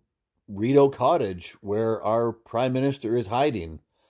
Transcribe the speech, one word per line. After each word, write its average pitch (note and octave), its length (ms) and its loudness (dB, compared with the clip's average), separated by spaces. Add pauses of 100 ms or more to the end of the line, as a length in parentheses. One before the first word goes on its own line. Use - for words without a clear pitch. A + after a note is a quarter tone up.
(460)
Rideau C3 420 4
Cottage, B2 720 -2
where A2 420 -2
our A#2 300 0
prime B2 400 -4
minister C3 440 -2
is A#2 100 -2
hiding. G#2 540 -2 (300)